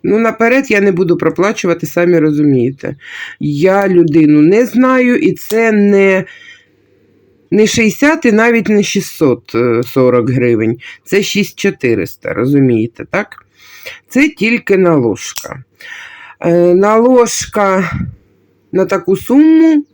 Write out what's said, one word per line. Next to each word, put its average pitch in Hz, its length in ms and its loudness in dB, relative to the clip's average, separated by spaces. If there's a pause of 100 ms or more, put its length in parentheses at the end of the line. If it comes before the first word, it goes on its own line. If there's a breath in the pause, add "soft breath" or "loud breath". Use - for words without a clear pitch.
ну, 202 160 0
наперед 233 520 0
я 208 100 2
не 196 120 2
буду 175 240 0
проплачувати, 170 720 -4
самі 175 320 0
розумієте. 139 760 0 (440 loud breath)
Я 185 480 0
людину 156 520 4
не 196 260 4
знаю, 254 500 2
і - 160 0
це 226 400 -2
не, 196 520 2 (1300 loud breath)
не 208 160 2
шістдесят 233 580 0
і 240 80 4
навіть 220 360 2
не 208 140 2
шістсот - 760 -4 (280)
сорок 123 460 0
гривень. 120 480 0 (260 loud breath)
Це 202 180 -2
шість - 360 -4
чотириста, - 760 -4
розумієте, 123 760 -2
так? - 360 -8 (600 loud breath)
Це 285 200 0
тільки 214 500 -2
наложка. 135 880 -2 (760 loud breath)
Е, 175 340 2
наложка 208 1160 0 (840 loud breath)
на 185 140 0
таку 190 300 -2
суму 311 760 2